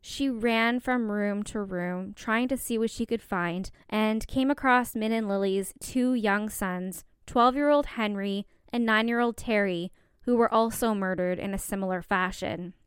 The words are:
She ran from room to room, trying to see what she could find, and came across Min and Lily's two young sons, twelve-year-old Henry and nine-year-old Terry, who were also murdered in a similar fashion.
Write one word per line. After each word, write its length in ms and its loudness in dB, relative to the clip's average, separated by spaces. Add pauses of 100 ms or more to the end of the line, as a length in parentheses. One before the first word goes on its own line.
She 280 -4
ran 520 2
from 300 0
room 320 0
to 180 -6
room, 540 -4
trying 340 0
to 80 0
see 200 -4
what 120 0
she 160 -4
could 160 -4
find, 500 -4 (180)
and 380 0
came 240 0
across 440 2
Min 180 0
and 160 0
Lily's 500 0
two 340 0
young 360 0
sons, 560 -6 (200)
twelve-year-old 600 4
Henry 640 -4 (260)
and 120 0
nine-year-old 520 2
Terry, 560 0 (280)
who 140 2
were 180 4
also 400 2
murdered 460 0
in 140 -4
a 40 -4
similar 440 -4
fashion. 720 -4 (140)